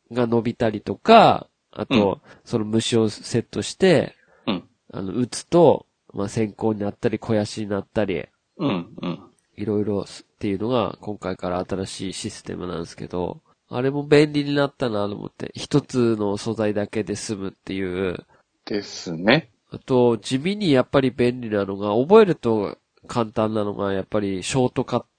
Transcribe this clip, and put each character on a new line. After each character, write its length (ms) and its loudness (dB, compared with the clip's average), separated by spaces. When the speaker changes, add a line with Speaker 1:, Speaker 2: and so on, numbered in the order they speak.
Speaker 1:
ー 40 -12
が 120 0
伸 140 2
び 140 -4
た 140 0
り 120 -4
と 140 -6
か、 520 6
あ 140 -8
と、 100 0
Speaker 2:
う 320 2
ん。 160 -20
Speaker 1:
そ 160 -2
の 60 -2
虫 320 0
を 120 4
セ 300 -4
ッ 40 2
ト 180 -6
し 140 -8
て、 400 4
Speaker 2:
う 60 0
ん。 120 -4
Speaker 1:
あ 80 -8
の、 120 -6
撃 140 0
つ 200 -12
と、 380 6
ま 120 -4
あ、 20 -4
閃 200 -2
光 240 -2
に 80 -4
な 100 -4
っ 40 -6
た 160 -2
り、 80 0
肥 180 -2
や 100 2
し 160 -8
に 60 -6
な 120 -2
っ 80 -8
た 180 0
り、 200 -2
Speaker 2:
う 100 -4
ん、 220 -4
う 60 -6
ん。 120 -6
Speaker 1:
い 100 -8
ろ 140 0
い 40 0
ろ 240 -2
っ 160 -18
て 80 -4
い 80 0
う 40 -6
の 100 -4
が、 320 0
今 160 -10
回 180 -6
か 140 -6
ら 180 -2
新 180 -6
し 240 -10
い 40 -10
シ 160 -10
ス 140 -14
テ 120 -10
ム 120 -10
な 100 -8
ん 60 -6
で 40 -8
す 80 -20
け 120 -12
ど、 340 -6
あ 120 -4
れ 100 0
も 120 -4
便 280 4
利 140 -2
に 100 -2
な 120 2
っ 80 -20
た 140 -4
な 180 -2
と 80 -8
思 120 -10
っ 40 -12
て、 220 -12
一 280 0
つ 340 0
の 220 -2
素 160 -6
材 200 0
だ 140 -2
け 160 -4
で 120 -6
済 200 -6
む 140 -8
っ 20 -8
て 220 -10
い 360 -2
う。 160 -8
Speaker 2:
で 160 -2
す 340 -10
ね。 360 0
Speaker 1:
あ 60 -10
と、 400 2
地 200 -4
味 180 -4
に 160 0
や 120 6
っ 60 -12
ぱ 120 4
り 100 0
便 300 0
利 80 -8
な 160 0
の 120 -6
が、 120 -2
覚 320 6
え 40 6
る 100 0
と 420 -2
簡 240 -2
単 220 0
な 120 -2
の 80 -4
が、 200 -4
や 80 -2
っ 40 -12
ぱ 160 -2
り 200 -4
シ 140 -6
ョ 120 4
ー 60 -6
ト 120 -2
カ 120 -2
ッ 80 -4